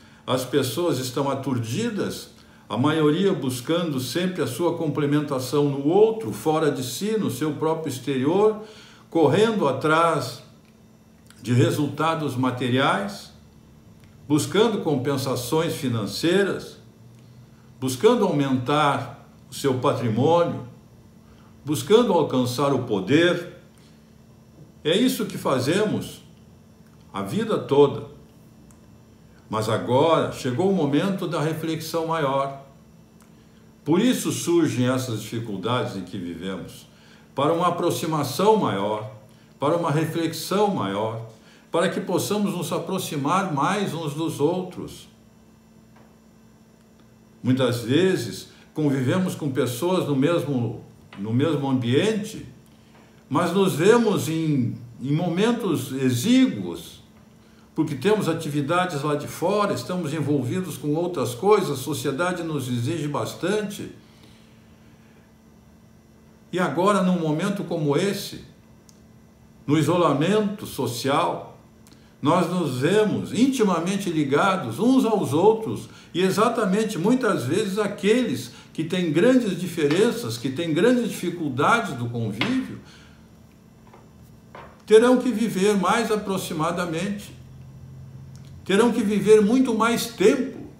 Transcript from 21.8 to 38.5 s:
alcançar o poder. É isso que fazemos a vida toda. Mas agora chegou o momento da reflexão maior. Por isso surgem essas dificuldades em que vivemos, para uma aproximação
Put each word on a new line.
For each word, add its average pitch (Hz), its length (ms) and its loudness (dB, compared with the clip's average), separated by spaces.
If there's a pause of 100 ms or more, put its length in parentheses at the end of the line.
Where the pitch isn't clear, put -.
alcançar 139 600 0
o 120 120 0
poder. 120 760 0 (1200)
É 165 120 2
isso 240 300 0
que - 100 -10
fazemos 151 840 -2 (880)
a - 100 -8
vida 208 360 -2
toda. - 480 4 (1400)
Mas 110 180 -2
agora 139 640 2
chegou 160 380 -2
o 196 40 2
momento 170 520 0
da 160 140 -4
reflexão 160 680 -4
maior. 139 560 -2 (1200)
Por 170 160 2
isso 233 300 2
surgem 127 580 0
essas 117 320 -2
dificuldades 104 760 -6
em 92 60 -8
que 95 140 -12
vivemos, 87 680 -10 (480)
para 147 180 0
uma 175 160 2
aproximação 170 880 2